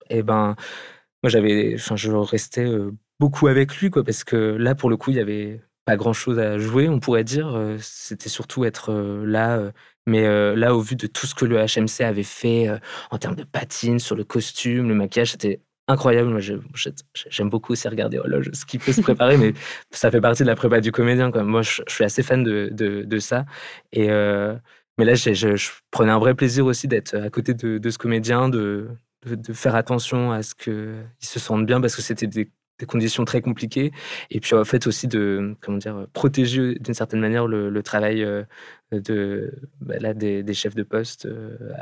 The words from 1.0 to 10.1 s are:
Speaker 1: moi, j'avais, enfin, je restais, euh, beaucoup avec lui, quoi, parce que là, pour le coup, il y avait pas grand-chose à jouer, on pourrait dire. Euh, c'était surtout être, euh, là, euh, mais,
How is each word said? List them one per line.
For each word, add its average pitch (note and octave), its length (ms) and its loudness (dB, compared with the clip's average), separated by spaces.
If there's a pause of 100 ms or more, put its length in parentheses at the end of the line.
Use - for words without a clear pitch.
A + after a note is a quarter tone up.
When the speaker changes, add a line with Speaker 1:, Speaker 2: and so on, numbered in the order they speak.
Speaker 1:
moi, B2 80 2
j'avais, G#2+ 460 4
enfin, A2+ 200 -4
je G#2+ 140 -2
restais, G#2+ 560 0
euh, G#2 260 -2 (260)
beaucoup C#3+ 280 4
avec C3+ 320 4
lui, G3 120 2
quoi, D3 140 2
parce - 200 -4
que - 120 -2
là, A2+ 380 2
pour C3 160 2
le A2 80 2
coup, - 120 -4
il C3+ 60 2
y A#2+ 40 0
avait G#2 420 -6 (240)
pas G#2+ 100 2
grand-chose A2+ 420 0
à G#2 200 0
jouer, A#2+ 300 2
on C#3+ 120 2
pourrait A#2 240 2
dire. D3 320 -4
Euh, G#2+ 240 -4
c'était - 480 -12
surtout - 380 -4
être, - 260 -4
euh, G#2 320 -4
là, A2+ 320 2
euh, G2+ 140 -2 (360)
mais, A2 200 4